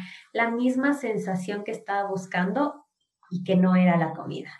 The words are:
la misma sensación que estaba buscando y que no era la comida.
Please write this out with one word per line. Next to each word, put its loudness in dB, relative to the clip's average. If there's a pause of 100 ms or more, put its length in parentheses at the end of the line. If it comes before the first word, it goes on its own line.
(340)
la 2
misma 2
sensación -4
que -8
estaba -4
buscando -2 (460)
y -6
que 2
no 6
era 6
la 0
comida. -10